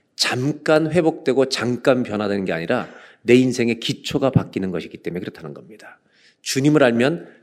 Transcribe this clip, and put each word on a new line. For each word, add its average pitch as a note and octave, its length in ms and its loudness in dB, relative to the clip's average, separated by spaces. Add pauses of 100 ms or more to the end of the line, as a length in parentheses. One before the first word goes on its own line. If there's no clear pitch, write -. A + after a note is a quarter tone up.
(160)
잠깐 D3+ 760 0
회복되고 D3+ 600 2
잠깐 B2 520 0
변화되는 G#2 440 -4
게 F2+ 60 -2
아니라 F2 360 -4 (340)
내 B2 120 4
인생의 A#2+ 440 2
기초가 C#3 520 -4
바뀌는 F#2 420 0
것이기 D#2 260 -8
때문에 E2+ 220 -8
그렇다는 D2 340 -12
겁니다. - 460 -20 (420)
주님을 C#3+ 400 2
알면 B2+ 600 0